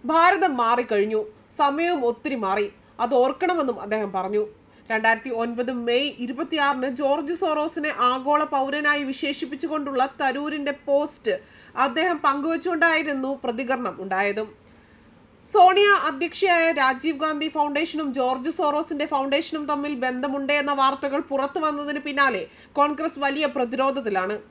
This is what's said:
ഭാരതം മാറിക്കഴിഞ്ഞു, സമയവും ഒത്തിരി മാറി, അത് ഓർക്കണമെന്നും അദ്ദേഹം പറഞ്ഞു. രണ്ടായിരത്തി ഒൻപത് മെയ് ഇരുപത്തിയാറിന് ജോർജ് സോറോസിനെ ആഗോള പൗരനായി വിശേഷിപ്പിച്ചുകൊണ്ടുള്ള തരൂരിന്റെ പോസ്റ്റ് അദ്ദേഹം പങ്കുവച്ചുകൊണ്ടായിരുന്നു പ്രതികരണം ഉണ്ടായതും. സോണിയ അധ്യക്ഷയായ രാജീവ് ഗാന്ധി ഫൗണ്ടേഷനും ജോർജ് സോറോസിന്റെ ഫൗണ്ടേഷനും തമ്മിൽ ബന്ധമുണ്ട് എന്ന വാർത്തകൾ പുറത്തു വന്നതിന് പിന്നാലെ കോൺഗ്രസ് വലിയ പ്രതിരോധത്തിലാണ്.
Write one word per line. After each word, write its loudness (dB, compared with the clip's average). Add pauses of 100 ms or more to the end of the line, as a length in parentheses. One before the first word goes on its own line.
ഭാരതം 4
മാറിക്കഴിഞ്ഞു, 2 (360)
സമയവും 2
ഒത്തിരി -4
മാറി, 0 (380)
അത് 0
ഓർക്കണമെന്നും 0
അദ്ദേഹം -2
പറഞ്ഞു. 0 (480)
രണ്ടായിരത്തി 0 (120)
ഒൻപത് -4 (160)
മെയ് 2 (160)
ഇരുപത്തിയാറിന് -2 (100)
ജോർജ് 0
സോറോസിനെ -2 (200)
ആഗോള 2 (120)
പൗരനായി 0
വിശേഷിപ്പിച്ചുകൊണ്ടുള്ള -4 (180)
തരൂരിന്റെ -2 (140)
പോസ്റ്റ് 0 (520)
അദ്ദേഹം 0
പങ്കുവച്ചുകൊണ്ടായിരുന്നു 0 (120)
പ്രതികരണം -4 (100)
ഉണ്ടായതും. -2 (1000)
സോണിയ 8 (200)
അധ്യക്ഷയായ 2 (140)
രാജീവ് 0
ഗാന്ധി -2
ഫൗണ്ടേഷനും -2 (100)
ജോർജ് 0
സോറോസിന്റെ -2
ഫൗണ്ടേഷനും -2
തമ്മിൽ -2 (100)
ബന്ധമുണ്ട് -2
എന്ന -2 (100)
വാർത്തകൾ 0
പുറത്തു -2
വന്നതിന് -4
പിന്നാലെ 0 (360)
കോൺഗ്രസ് 0
വലിയ 0 (100)
പ്രതിരോധത്തിലാണ്. -2 (140)